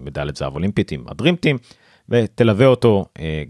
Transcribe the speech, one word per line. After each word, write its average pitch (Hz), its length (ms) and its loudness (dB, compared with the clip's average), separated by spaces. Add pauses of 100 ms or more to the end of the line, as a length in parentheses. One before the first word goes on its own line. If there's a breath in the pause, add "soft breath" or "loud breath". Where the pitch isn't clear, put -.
מדליית 71 360 -8
זהב 69 180 -6
אולימפית 92 380 -2
עם 65 160 -8
הדרימטים, 151 500 -2 (500 soft breath)
ותלווה 113 580 2
אותו, 117 380 4 (140)
אה, 78 320 -6